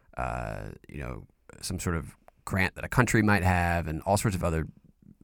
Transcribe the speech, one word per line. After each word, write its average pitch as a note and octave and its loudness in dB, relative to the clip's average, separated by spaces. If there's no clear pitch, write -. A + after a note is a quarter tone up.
uh, A#1 -6
you D2 -12
know, A#1+ -10
some - -8
sort F2 -2
of - -8
grant F#2+ 0
that - -10
a - -8
country A#2 4
might G2+ 6
have, F2 2
and D#2 -4
all G2 2
sorts G2 0
of E2 -2
other D#2+ 0